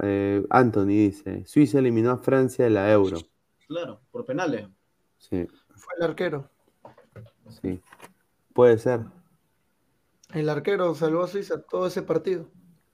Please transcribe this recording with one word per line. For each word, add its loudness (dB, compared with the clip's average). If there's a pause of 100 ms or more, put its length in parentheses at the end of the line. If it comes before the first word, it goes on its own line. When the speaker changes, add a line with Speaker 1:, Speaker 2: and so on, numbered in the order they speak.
Speaker 1:
eh, -2
Anthony 4
dice, 0
Suiza 2
eliminó 2
a -2
Francia 2
de 4
la 2
Euro. 4 (500)
Speaker 2:
Claro, -10 (100)
por -12
penales. -6 (480)
Speaker 1:
Sí. -6 (280)
Speaker 3:
Fue -18
el -4
arquero. -6 (1120)
Speaker 1:
Sí. -8 (720)
Puede 6
ser. -2 (1300)
Speaker 3:
El -4
arquero -2
salvó -2
a -4
Suiza -8
todo -4
ese -6
partido. -4 (440)